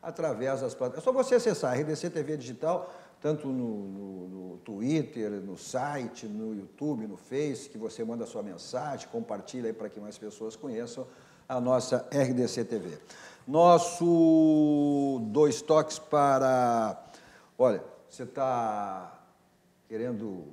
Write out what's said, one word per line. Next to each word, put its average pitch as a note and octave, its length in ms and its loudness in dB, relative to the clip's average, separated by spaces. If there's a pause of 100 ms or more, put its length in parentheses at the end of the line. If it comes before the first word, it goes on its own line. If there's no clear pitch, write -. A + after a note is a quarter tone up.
através C3+ 600 -4
das B2 140 -4
plataformas. B2+ 280 -4
É - 20 -14
só C4 80 2
você B3+ 220 4
acessar G#3+ 380 4
a - 20 2
R C3+ 80 0
D D3+ 140 -2
C F3 120 -6
T D#3+ 140 -4
V D3 140 -4
Digital, C#3 520 -4 (320)
tanto D3+ 280 -2
no, A2+ 400 -4
no, F#2+ 400 -12
no F#2 300 -12
Twitter, A#2 720 -4
no G2 300 -8
site, C3 680 -6
no A2 280 -8
YouTube, A2 540 -6
no G2 80 -12
Face, C3+ 520 -6
que - 80 -18
você A2 280 -8
manda A#2 180 -6
a G#2+ 60 -8
sua G#2 160 -8
mensagem, B2 680 -10
compartilha A2+ 560 -8
aí A2 60 -2
para A2 160 -8
que G2 100 -14
mais G#2 180 -14
pessoas A2 380 -10
conheçam A#2+ 500 -8 (440)
a B2+ 120 -2
nossa B2 520 2
R C3 200 2
D B2 140 2
C A#2 180 -2
T A2 140 -4
V. F2 180 -8 (520)
Nosso D#3 1800 6
Dois D3 360 4
Toques D#3 380 2
para... C3 1040 2 (560)
Olha, A#2 240 4 (260)
você - 160 -14
tá G#2+ 880 -4 (760)
querendo A2 640 -6